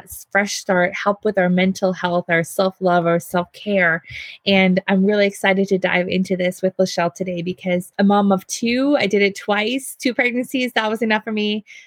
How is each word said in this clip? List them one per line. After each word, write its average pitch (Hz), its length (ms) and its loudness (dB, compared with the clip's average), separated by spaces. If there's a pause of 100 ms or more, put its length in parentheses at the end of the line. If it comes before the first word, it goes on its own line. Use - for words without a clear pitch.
s-, - 260 -18
fresh 196 280 -2
start, 180 360 0
help - 300 -4
with 214 140 0
our 180 120 2
mental 185 420 0
health, 175 380 -2
our 165 140 2
self-love, 185 600 0
our 170 140 2
self-care. 180 840 -2 (440)
And 190 420 4
I'm 190 160 4
really 208 220 4
excited 196 420 0
to 190 100 2
dive 180 300 0
into 185 280 0
this 180 260 -4
with 185 160 -2
Lachelle 180 360 0
today 180 280 -6
because 180 560 -4
a 202 60 4
mom 202 280 4
of 190 140 0
two, 262 520 0
I 214 80 0
did 202 160 2
it 196 140 0
twice, 214 640 -4
two 240 160 -2
pregnancies, 247 600 -2
that 220 140 0
was 220 140 -2
enough 220 220 0
for 226 80 -6
me. 208 320 -2 (220)